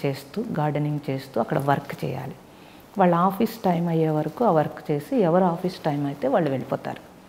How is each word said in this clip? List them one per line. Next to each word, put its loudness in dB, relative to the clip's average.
చేస్తూ, -4
గార్డెనింగ్ 0
చేస్తూ -4
అక్కడ 0
వర్క్ -2
చేయాలి. -8
వాళ్ళ 6
ఆఫీస్ 0
టైమ్ 2
అయ్యే 2
వరకు 0
ఆ 4
వర్క్ 0
చేసి -2
ఎవరు 4
ఆఫీస్ 0
టైమ్ -2
అయితే -4
వాళ్ళు 2
వెళ్ళిపోతారు. -4